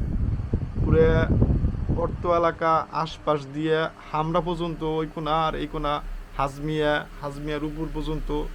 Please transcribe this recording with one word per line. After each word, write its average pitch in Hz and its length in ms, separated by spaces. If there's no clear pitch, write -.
পুরে 160 220
অর্থ 170 300
এলাকা 165 680
আশপাশ 151 480
দিয়ে 156 320
হামরা 160 280
পর্যন্ত, 165 420
ওই 160 320
কোনা 160 320
আর 156 80
এই 147 120
কোনা, 147 340
হাজমিয়া, 147 720
হাজমিয়ার 147 420
উপর 156 300
পর্যন্ত 147 480